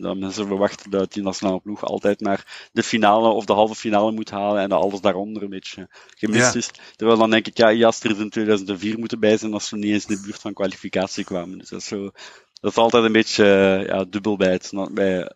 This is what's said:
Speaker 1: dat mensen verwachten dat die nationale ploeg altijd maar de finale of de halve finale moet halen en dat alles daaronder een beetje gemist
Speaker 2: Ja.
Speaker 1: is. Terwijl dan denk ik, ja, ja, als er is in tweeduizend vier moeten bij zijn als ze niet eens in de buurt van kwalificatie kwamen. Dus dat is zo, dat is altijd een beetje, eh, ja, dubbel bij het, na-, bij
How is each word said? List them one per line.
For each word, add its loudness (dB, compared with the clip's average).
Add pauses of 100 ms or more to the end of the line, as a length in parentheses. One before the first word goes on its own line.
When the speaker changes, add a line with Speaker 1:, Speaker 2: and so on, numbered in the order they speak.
Speaker 1:
dat -6
mensen -6
verwachten -4
dat -2
die -6
nationale -4
ploeg -12
altijd -2
maar -6
de 0
finale 4
of 2
de 2
halve 4
finale 0
moet -8
halen 0
en -2
dat 2
alles -2
daaronder -2
een -8
beetje -14 (280)
gemist 2
Speaker 2:
Ja. -4
Speaker 1:
is. -6 (260)
Terwijl 4
dan 4
denk 2
ik, -12
ja, 6
ja, 4
als 2
er 0
is -2
in -6
tweeduizend -2
vier -4
moeten -8
bij 6
zijn -6
als -6
ze -8
niet -2
eens -2
in -4
de -12
buurt -14
van -10
kwalificatie -4
kwamen. -8
Dus -20
dat -14
is -12
zo, -8 (500)
dat -2
is -4
altijd 6
een 2
beetje, 4
eh, 4
ja, -2
dubbel -4
bij 2
het, -4
na-, -8
bij -2